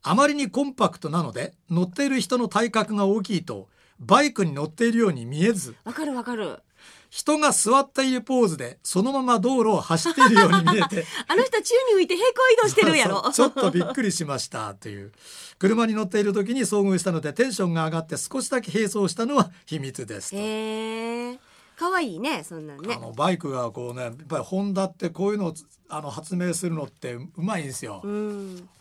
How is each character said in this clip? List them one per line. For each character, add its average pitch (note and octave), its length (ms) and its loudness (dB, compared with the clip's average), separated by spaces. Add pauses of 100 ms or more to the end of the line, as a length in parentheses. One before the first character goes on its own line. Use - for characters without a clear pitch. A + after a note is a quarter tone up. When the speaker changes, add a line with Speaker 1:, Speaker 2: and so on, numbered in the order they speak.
Speaker 1:
あ D3+ 80 2
ま C4+ 120 4
り D4 80 2
に C#4 160 -2
コ C4+ 140 0
ン C4+ 100 -8
パ F#3 160 2
ク - 100 -18
ト D#3+ 80 -8
な E3 140 -2
の B2+ 100 -6
で、 B2+ 220 -8 (160)
乗 F3 140 2
っ F3+ 60 -8
て C#4+ 160 -2
い C#4 40 0
る C4 100 0
人 - 180 -2
の A#3+ 100 -2
体 A3+ 220 0
格 A3 240 -2
が G3+ 120 0
大 G3+ 160 0
き F#3 160 -2
い - 60 -6
と、 G2 240 -12 (320)
バ G3 220 4
イ D4 120 0
ク G3+ 100 0
に D#3 80 -2
乗 C#3 120 -4
っ D#3+ 40 -6
て A#3 180 0
い A#3 60 2
る A3+ 60 2
よ A3+ 100 4
う F3 40 0
に B2 120 -6
見 C#3 200 -4
え A3+ 80 4
ず、 C3 320 -6
Speaker 2:
わ A#3 100 -10
か D#4 100 -6
る C#4+ 100 -6
わ A#3+ 100 -6
か A#3+ 120 -6
る。 F3+ 220 -6 (500)
Speaker 1:
人 - 300 0
が D4 140 4
座 B3 280 4
っ C4+ 100 -2
て C4+ 160 0
い C4 60 2
る B3+ 80 0
ポ B3+ 220 2
ー A3 60 6
ズ D#3+ 100 -2
で、 B2 240 -10
そ - 200 0
の B3+ 100 0
ま C#4 100 0
ま A#3+ 160 4
道 B3 200 2
路 A3 120 4
を F#3 100 4
走 E3 300 0
っ - 20 -2
て D4 80 2
い - 40 10
る A#3 100 8
よ A4+ 120 8
う - 60 4
に E3+ 120 4
見 G#3+ 140 6
え - 40 4
て。 - 240 -2 (100)
Speaker 2:
<laughs> - 120 -8
あ E4 80 2
の A4+ 60 6
人 B4+ 100 0 (100)
宙 A#4 120 -2 (200)
に - 20 6
浮 F#4+ 60 6
い E4 40 2
て F4+ 100 -2
平 G4+ 100 2
行 B4 60 4 (180)
移 A4+ 120 10
動 G#4+ 60 4
し - 60 0
て G#4+ 80 6
る D#4+ 160 6
や A3+ 100 4
ろ。 F#3+ 160 0
Speaker 1:
そ B3+ 60 2
う - 20 -6
そ B3+ 140 6
う。 - 40 2
ち - 80 -8
ょ - 20 0
っ - 40 2
と F#3 60 4
び F3 120 0
っ F3 120 -4
く C4+ 80 -2
り G3+ 100 0
し D#3+ 140 -4
ま C#3 120 -4
し - 100 -8
た G#2+ 260 -8
と G#2 160 -16
い G2+ 120 -12
う。 G2 100 -18 (460)
車 A3+ 280 2
に A3 80 0
乗 G#3+ 80 -2
っ G3+ 60 -4
て G#3 120 0
い G#3 40 4
る G3+ 100 2
時 G#3 180 0
に C4 100 0
遭 G#3 200 0
遇 G3 160 2
し - 40 -2
た F#3 100 0
の D#3+ 100 -2
で、 D3+ 100 -6
テ B3 160 0
ン B3 60 -6
シ G3+ 80 -2
ョ F3+ 60 0
ン E3+ 40 -2
が E3 140 -2
上 D#3+ 60 -4
が E3 80 -2
っ D#3+ 60 -10
て D3+ 120 -8
少 - 240 -6
し - 80 -6
だ C4 100 -2
け G3+ 100 -12
並 G3+ 220 -2
走 G3+ 160 0
し - 80 -6
た A3+ 80 -4
の C#4+ 120 -2
は A3 140 2 (140)
秘 D#3 140 -8
密 C3+ 260 -8
で G#2 160 -10
す - 120 -12
と。 F#3+ 40 -8
Speaker 2:
へ G3+ 40 -6 (880)
ー。 B3 80 -14 (380)
か F4 140 -2
わ F#4 100 0
い A3 160 -6
い E3 40 -10
ね、 A3 240 -4
そ E3+ 120 -14
ん D#3 100 -12
な C#3+ 100 -16
ん C#3+ 60 -16
ね。 A3 120 -6
Speaker 1:
あ - 60 -12
の、 A#2 120 -14
バ D3 200 0
イ E3+ 60 -2
ク D3 120 -8
が B2 220 -4
こ B2 180 -10
う A#2+ 40 -10
ね、 B2+ 80 -8
や A#2+ 80 -8
っ A2+ 40 -16 (140)
ぱ D3+ 100 -4
り B2 60 -4
ホ F#3+ 180 -4
ン G3+ 120 -4
ダ F#3+ 100 0
っ F#3 80 -6
て F3 180 -6
こ F#3 180 -2
う G#3 40 0
い - 20 0
う G#3 40 -4
の F#3 100 -2
を、 D#3+ 60 -8 (340)
あ D3+ 120 -10
の、 D3 100 -10
発 D#3 260 -8
明 F3+ 180 -2
す F3 140 -4
る E3 60 -2
の D3+ 100 -4
っ C3 40 -14
て - 260 -10
う B2 220 -12
ま F#3 220 -4
い D#3+ 40 -6
ん C#3+ 40 -8
で C3+ 60 -8
す - 120 -10
よ。 G2+ 200 -10
Speaker 2:
う G3+ 40 -6
ん。 G3+ 600 -8 (120)